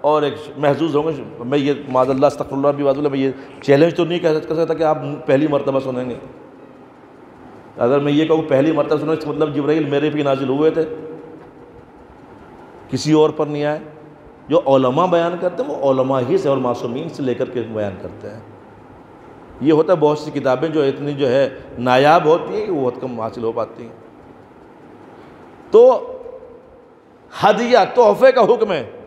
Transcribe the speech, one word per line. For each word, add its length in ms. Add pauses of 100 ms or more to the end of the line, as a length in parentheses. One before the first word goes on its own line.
और 200
एक 120 (220)
महजूज 360
होंगे। 500
मैं 140
ये, 320
माज़ल्लाह, 400
अस्तगफिरुल्लाह 420
भी 100
वाजुल्लाह, 300
मैं 60
ये 160 (300)
challenge 320
तो 80
नहीं 160
कह, 180
कर 160
सकता 200
कि 80
आप 220
पहली 440
मरतबा 320
सुनेंगे। 380 (1600)
अगर 220
मैं 120
ये 140
कहूँ 160
पहली 300
मरतबा 240
सुने, 160
इसका 180
मतलब 220
जिब्राइल 380
मेरे 200
पे 120
नाजिल 260
हुए 220
थे, 140 (2000)
किसी 240
और 180
पर 160
नहीं 160
आए। 180 (680)
जो 60
उलमा 500
बयान 320
करते 240
हैं 80
वो 200
उलमा 280
ही 200
से 100
और 100
मासूमीन 500
से 140
लेकर 220
के 160
बयान 320
करते 360
हैं। 140 (1200)
ये 100
होता 200
है 60
बहुत 260
सी 60
किताबें 420
जो 120
इतनी 280
जो 140
है 380 (140)
नायाब 500
होती 280
हैं 100
कि 60
वो 80
बहुत 200
कम 200
हासिल 240
हो 80
पाती 300
हैं। 100 (1800)
तो 380 (1300)
हदिया, 420
तोहफे 480
का 100
हुक्म 300
है। 340